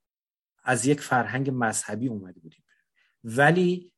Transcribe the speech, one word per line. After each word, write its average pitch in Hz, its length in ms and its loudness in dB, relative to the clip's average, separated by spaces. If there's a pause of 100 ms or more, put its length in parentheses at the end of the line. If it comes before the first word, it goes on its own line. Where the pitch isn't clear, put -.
(640)
از 123 220 0
یک 147 140 4
فرهنگ 127 540 -2
مذهبی 113 540 -2
اومده 92 320 -10
بودیم، 80 240 -20 (600)
ولی 170 720 2